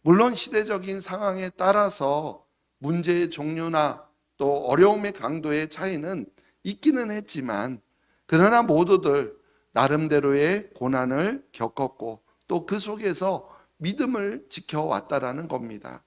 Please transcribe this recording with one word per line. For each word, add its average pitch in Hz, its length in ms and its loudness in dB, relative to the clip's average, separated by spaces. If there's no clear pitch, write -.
물론 214 340 6
시대적인 196 640 -4
상황에 190 480 -6
따라서 165 960 0
문제의 170 500 0
종류나 156 800 -2
또 143 300 0
어려움의 202 460 4
강도의 151 560 -4
차이는 170 560 -6
있기는 226 480 0
했지만, 127 680 -6
그러나 208 380 6
모두들 151 720 2
나름대로의 147 1000 2
고난을 135 800 -2
겪었고 117 720 -6
또 170 180 -2
그 202 140 -4
속에서 196 720 -4
믿음을 226 720 -4
지켜왔다라는 147 1000 -4
겁니다. 120 600 -10